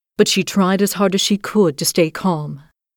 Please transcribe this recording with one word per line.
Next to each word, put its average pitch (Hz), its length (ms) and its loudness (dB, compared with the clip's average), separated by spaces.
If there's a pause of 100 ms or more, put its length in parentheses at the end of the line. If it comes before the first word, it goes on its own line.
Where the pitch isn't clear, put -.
(160)
but 208 100 4
she - 160 0
tried 190 400 0
as 202 120 -2
hard 190 200 0
as 196 60 0
she - 160 0
could 185 420 0
to 170 60 -6
stay 160 260 2
calm. 151 520 -4 (340)